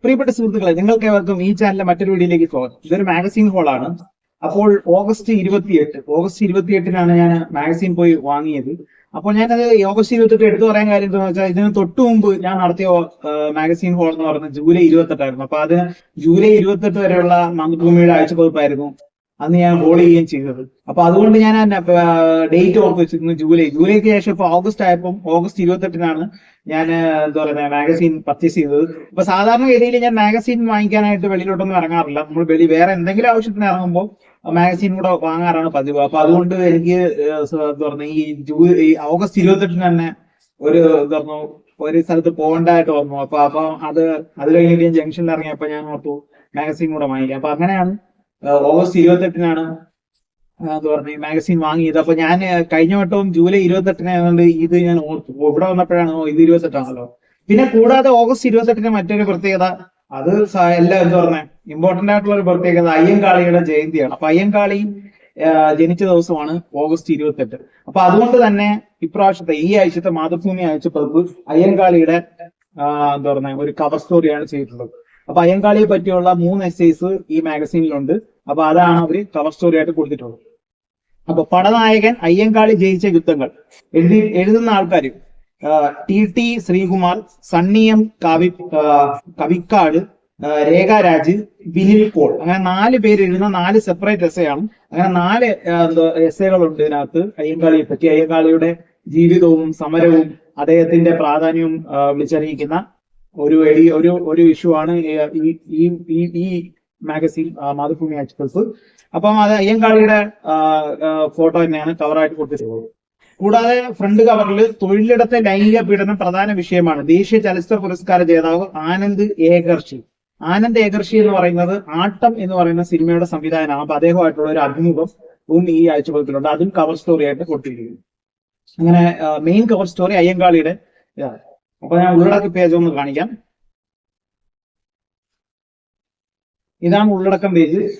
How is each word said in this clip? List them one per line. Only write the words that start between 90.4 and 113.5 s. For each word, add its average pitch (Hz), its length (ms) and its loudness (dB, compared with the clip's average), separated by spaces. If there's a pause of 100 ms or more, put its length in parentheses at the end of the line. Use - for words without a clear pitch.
ആ, 147 180 -2
രേഖ 185 360 4
രാജ്, 180 440 2 (240)
വിനിൽ 202 480 4
പോൾ. 151 260 0
അങ്ങനെ 180 180 -2
നാല് 196 380 0
പേര് 208 240 2
എഴുതുന്ന 190 260 0
നാല് 190 320 0
സെപ്പറേറ്റ് 190 440 -2
എസ്സേ 170 220 -2
ആണ്. 143 160 -4
അങ്ങനെ 190 480 -6
നാല്, 185 600 -2
ആ, 170 180 0
എന്താ, 160 140 0
എസ്സേകളുണ്ട് 165 800 0
ഇതിനകത്ത് 151 560 -4
അയ്യങ്കാളിയെ 160 440 0
പറ്റി. 160 240 -4
അയ്യങ്കാളിയുടെ 160 720 2 (300)
ജീവിതവും 165 680 2
സമരവും 160 600 2 (240)
അദ്ദേഹത്തിന്റെ 165 540 2
പ്രാധാന്യവും, 160 800 -2
ആ, 143 200 0
വിളിച്ചറിയിക്കുന്ന 151 760 -4 (520)
ഒരു 156 320 2
എടി-, 160 240 6
ഒരു, 160 140 2
ഒരു 175 340 0
ഇഷ്യൂ 165 340 4
ആണ് 156 160 -2
ഈ, 156 280 -4 (240)
ഈ, 165 140 -2 (100)
ഈ, 170 300 -2 (120)
ഈ, 170 260 -2
ഈ 180 360 -6 (320)
മാഗസിൻ, 160 580 -6
ആ, 143 100 -6
മാതൃഭൂമി 151 440 -6
ആഴ്ചപ്പതിപ്പ്. 147 600 -6 (400)
അപ്പം 208 260 0
അത് 208 100 2
അയ്യങ്കാളിയുടെ, 214 800 2 (140)
ആ, 160 60 -4
ആ, 156 760 -2 (100)
ഫോട്ടോ 165 260 2
തന്നെയാണ് 160 340 -4
കവറായിട്ട് 156 380 -2
കൊടുത്തിട്ടുള്ളത്. 131 480 -8 (560)
കൂടാതെ 233 520 0